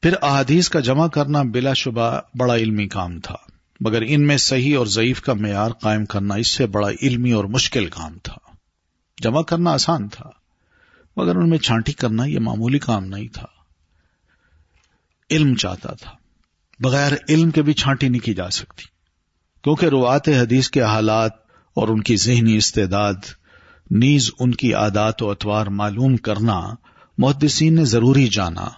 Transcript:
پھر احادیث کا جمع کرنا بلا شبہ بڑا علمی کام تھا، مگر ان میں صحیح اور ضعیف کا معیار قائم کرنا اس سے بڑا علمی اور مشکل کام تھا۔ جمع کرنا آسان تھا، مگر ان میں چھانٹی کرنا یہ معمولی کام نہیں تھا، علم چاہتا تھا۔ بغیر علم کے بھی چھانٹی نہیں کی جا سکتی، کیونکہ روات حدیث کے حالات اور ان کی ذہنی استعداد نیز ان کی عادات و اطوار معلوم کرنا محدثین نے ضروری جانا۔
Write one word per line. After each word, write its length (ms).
پھر 180
احادیث 480
کا 100
جمع 300
کرنا 320
بلا 240
شبہ 340
بڑا 180
علمی 340
کام 300
تھا، 160
مگر 280
ان 200
میں 120
صحیح 380
اور 100
ضعیف 340
کا 120
معیار 460
قائم 260
کرنا 300
اس 160
سے 160
بڑا 220
علمی 300
اور 160
مشکل 420
کام 340
تھا۔ 140
جمع 260
کرنا 300
آسان 360
تھا، 200
مگر 180
ان 140
میں 100
چھانٹی 340
کرنا 320
یہ 160
معمولی 400
کام 240
نہیں 280
تھا، 140
علم 260
چاہتا 400
تھا۔ 200
بغیر 340
علم 220
کے 100
بھی 140
چھانٹی 340
نہیں 160
کی 80
جا 180
سکتی، 320
کیونکہ 240
روات 440
حدیث 380
کے 140
حالات 500
اور 100
ان 140
کی 160
ذہنی 400
استعداد 720
نیز 400
ان 140
کی 200
عادات 480
و 80
اطوار 460
معلوم 440
کرنا 400
محدثین 580
نے 120
ضروری 420
جانا۔ 480